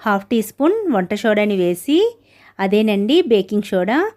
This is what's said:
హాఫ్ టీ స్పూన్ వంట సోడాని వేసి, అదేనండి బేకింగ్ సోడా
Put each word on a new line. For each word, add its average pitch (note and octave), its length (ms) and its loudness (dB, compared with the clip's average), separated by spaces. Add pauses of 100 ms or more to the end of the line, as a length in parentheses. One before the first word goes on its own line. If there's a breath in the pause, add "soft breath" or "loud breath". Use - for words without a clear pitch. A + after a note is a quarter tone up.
హాఫ్ G3 280 -2
టీ A#3 140 0
స్పూన్ D#4 360 -2 (140)
వంట F#3+ 220 -2
సోడాని G#3 500 0
వేసి, F3+ 340 0 (600 soft breath)
అదేనండి G#3 600 2 (140)
బేకింగ్ G3+ 400 0
సోడా G3+ 280 0 (160)